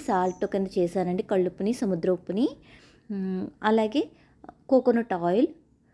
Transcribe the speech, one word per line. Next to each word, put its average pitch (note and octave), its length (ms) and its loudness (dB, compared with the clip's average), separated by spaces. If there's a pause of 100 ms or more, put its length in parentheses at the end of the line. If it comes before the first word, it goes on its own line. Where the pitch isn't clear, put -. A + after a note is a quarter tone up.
సాల్ట్ F#3 380 0
కింద G3 280 -2
చేశానండి, F3+ 580 -2
కళ్ళుప్పుని, F#3+ 420 0
సముద్ర F#3 380 -2
ఉప్పుని. F3+ 360 -2 (600)
మ్, F#3+ 340 -4 (180)
అలాగే A3 400 2 (680)
కోకోనట్ A#3+ 480 4
ఆయిల్, F3+ 320 2 (460)